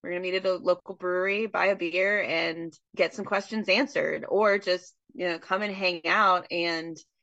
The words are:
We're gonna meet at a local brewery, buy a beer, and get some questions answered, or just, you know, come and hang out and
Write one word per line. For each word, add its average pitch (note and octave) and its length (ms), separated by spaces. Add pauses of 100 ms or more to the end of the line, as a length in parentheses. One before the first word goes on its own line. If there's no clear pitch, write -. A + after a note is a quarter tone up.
We're F3 80
gonna F3+ 120
meet F#3 120
at F#3+ 120
a F#3 80
local F3+ 400
brewery, F#3 520
buy F#3+ 200
a G3 100
beer, F#3+ 460
and E3 500 (240)
get E3 180
some G3+ 100
questions G3+ 440
answered, D#3+ 600
or G3+ 300
just, F3+ 360 (200)
you F3 120
know, E3 120
come F#3+ 240
and G3+ 120
hang F3+ 320
out F#3 440
and E3 460 (260)